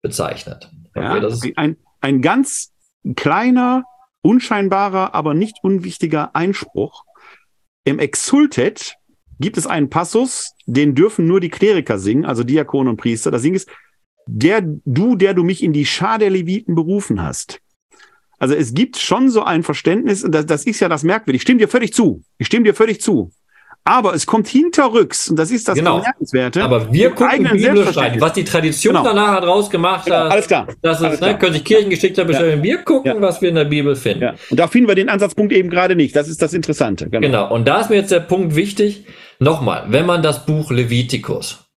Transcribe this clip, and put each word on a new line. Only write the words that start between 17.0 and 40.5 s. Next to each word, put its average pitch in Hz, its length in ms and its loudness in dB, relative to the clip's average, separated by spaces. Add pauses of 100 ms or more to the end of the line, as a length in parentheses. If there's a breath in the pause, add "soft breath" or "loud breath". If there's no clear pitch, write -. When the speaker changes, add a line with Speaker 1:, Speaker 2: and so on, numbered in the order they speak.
Speaker 2:
hast.“ - 360 -10 (800 soft breath)
Also 139 180 0
es 127 200 -2
gibt 240 220 0
schon 247 320 2
so 220 140 2
ein 165 200 0
Verständnis, 196 600 -2
und 170 100 0
das, 151 120 0
das 151 200 -2
ist 220 140 -4
ja 180 100 2
das 151 140 -2
Merkwürdige. 170 340 0
Ich - 60 -2
stimme 247 160 4
dir 214 80 2
völlig 240 260 -2
zu. 151 280 0 (160)
Ich - 100 -6
stimme 226 180 2
dir 208 100 4
völlig 220 260 0
zu. 113 300 0 (520 soft breath)
Aber 202 300 2
es 156 140 -4
kommt 220 200 2
hinterrücks, 262 840 2
und 156 80 0
das 160 120 0
ist 233 180 -2
das 196 80 -2
Speaker 1:
Genau. 160 220 0
Speaker 2:
Bemerkenswerte, 139 680 -2
Speaker 1:
Aber 117 300 0
wir 202 140 4
Speaker 2:
im - 80 0
Speaker 1:
gucken 247 160 2
Speaker 2:
eigenen - 220 2
Speaker 1:
biblisch 208 140 2
rein. 285 80 4
Speaker 2:
Selbstverständnis. 139 460 2
Speaker 1:
Was 160 120 2
die 185 100 -2
Tradition 160 500 0
Speaker 2:
Genau. 160 120 2
Speaker 1:
danach 208 320 2
hat 180 60 -2
rausgemacht, 180 640 0
Speaker 2:
Genau, 170 200 2
Speaker 1:
das, 160 80 0
Speaker 2:
alles 208 140 2
klar. - 200 0 (160)
Speaker 1:
das 160 160 0
ist, 165 60 0
Speaker 2:
Alles 156 140 -2
Speaker 1:
ne, 175 100 0
Speaker 2:
klar. 202 100 -2
Speaker 1:
können 180 140 2
sich 151 100 -2
Kirchengeschichte 190 580 2
Speaker 2:
Ja. 170 60 0
Speaker 1:
beschäftigen. 156 340 2
Wir 247 220 0
gucken, 269 320 0
Speaker 2:
Ja. 208 60 -2
Speaker 1:
was 180 200 0
wir 180 80 2
in 165 60 -2
der 151 100 2
Bibel 147 300 0
finden. 113 280 -4
Speaker 2:
Ja. 120 120 -4 (160 loud breath)
Und - 80 2
da 170 80 4
finden 247 200 4
wir 202 60 2
den 196 160 0
Ansatzpunkt 202 420 0
eben 185 200 2
gerade 180 240 2
nicht. 147 200 0
Das 147 120 0
ist 165 160 -4
das 160 100 -2
Interessante. 123 560 -4
Genau. 110 160 -2
Speaker 1:
Genau. 110 280 0
Und 117 140 0
da 175 140 2
ist 220 80 -4
mir 214 60 2
jetzt 196 160 0
der 175 80 4
Punkt 175 360 -2
wichtig. 202 500 -2 (340 loud breath)
Nochmal, 131 480 0
wenn 135 180 2
man 170 160 0
das 151 240 -2
Buch 151 240 -2